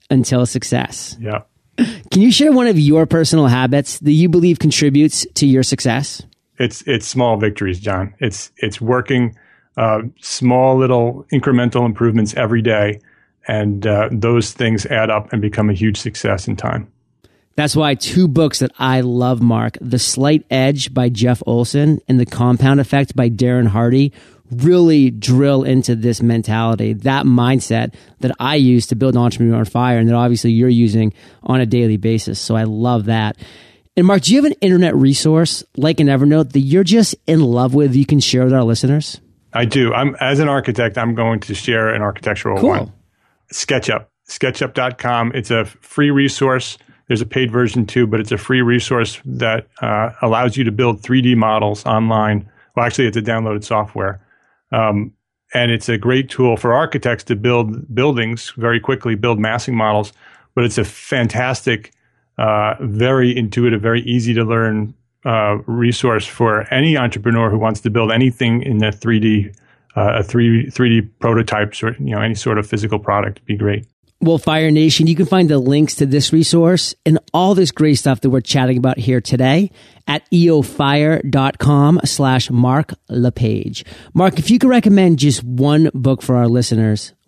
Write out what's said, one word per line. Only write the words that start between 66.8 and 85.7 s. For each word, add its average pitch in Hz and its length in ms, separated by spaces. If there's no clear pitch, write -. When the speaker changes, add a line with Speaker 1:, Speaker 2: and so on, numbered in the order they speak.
Speaker 2:
entrepreneur 117 540
who 110 80
wants 110 220
to 113 100
build 110 220
anything 120 500
in 107 220
a 107 80
three 113 260
D, 107 320
uh, 107 220
a 104 40
three, 117 480
three 117 300
D - 80
prototypes 110 640
or, 113 160
you 135 160
know, 104 60
any 113 160
sort 113 200
of 104 80
physical 104 360
product 101 400
would - 60
be 104 100
great. 104 320
Speaker 1:
Well, 165 140
Fire 160 340
Nation, 156 360
you 165 100
can 180 80
find 180 240
the 147 80
links 139 380
to 147 100
this 139 260
resource 165 640
and 160 120
all 185 220
this 175 160
great 156 240
stuff 131 260
that 135 80
we're 127 140
chatting 127 340
about 127 220
here 123 240
today 131 480
at 147 240
E 170 200
O 156 100
fire 147 640
dot 135 360
com 147 460
slash 131 460
Mark 127 420
LePage. 120 720
Mark, 185 260
if 165 120
you 240 80
could 262 100
recommend 196 500
just 135 240
one 143 520